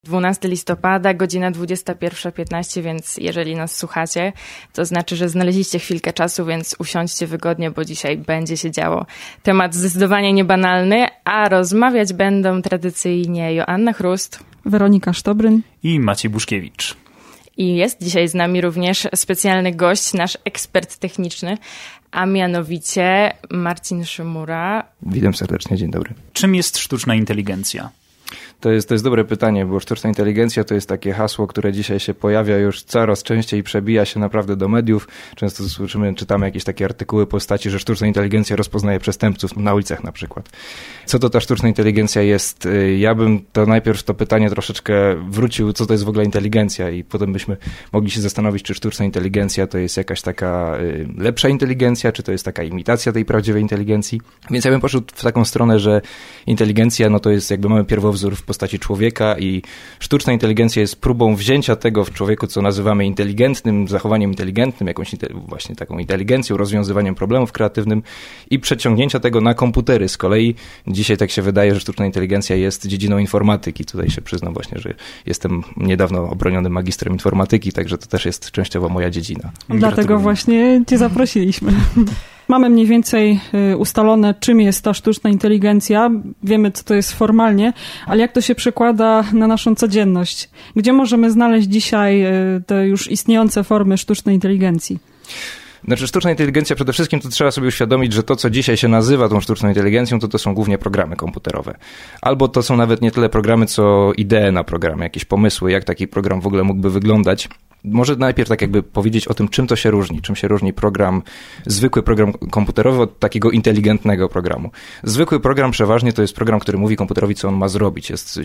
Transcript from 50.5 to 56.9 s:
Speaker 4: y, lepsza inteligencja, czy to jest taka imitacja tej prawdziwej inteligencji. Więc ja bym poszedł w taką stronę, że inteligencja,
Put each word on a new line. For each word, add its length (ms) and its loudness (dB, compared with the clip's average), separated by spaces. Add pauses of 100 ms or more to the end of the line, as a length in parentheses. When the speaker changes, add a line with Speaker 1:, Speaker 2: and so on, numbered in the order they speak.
Speaker 4:
y, 280 -6 (100)
lepsza 300 0
inteligencja, 640 0
czy 100 -10
to 100 -6
jest 120 -6
taka 180 -6
imitacja 500 -2
tej 120 0
prawdziwej 380 0
inteligencji. 580 -2 (300)
Więc 140 -2
ja 60 4
bym 100 4
poszedł 340 -2
w 80 -14
taką 220 2
stronę, 340 4
że 220 4 (460)
inteligencja, 640 2